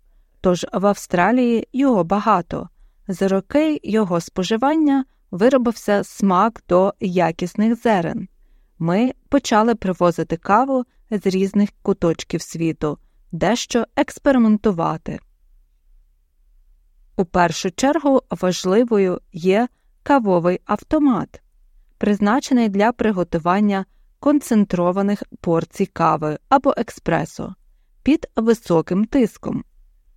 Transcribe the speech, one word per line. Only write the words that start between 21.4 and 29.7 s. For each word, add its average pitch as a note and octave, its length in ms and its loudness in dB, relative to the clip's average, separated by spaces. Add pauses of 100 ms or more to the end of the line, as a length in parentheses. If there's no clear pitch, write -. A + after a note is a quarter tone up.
призначений G#3+ 720 2
для G3+ 220 2
приготування F#3+ 920 0 (340)
концентрованих G3+ 1040 0 (180)
порцій E3 440 -2
кави D#3 540 -2 (100)
або C4+ 280 4
експресо - 800 -6 (480)
під D4+ 320 0
високим G#3 680 0
тиском. - 580 -2 (540)